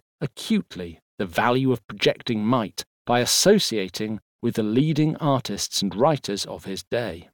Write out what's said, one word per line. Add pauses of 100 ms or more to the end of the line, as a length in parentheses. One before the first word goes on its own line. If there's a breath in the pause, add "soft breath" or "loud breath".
(200)
acutely (180)
the
value
of
projecting
might (220)
by
associating (220)
with
the
leading
artists
and
writers
of
his
day.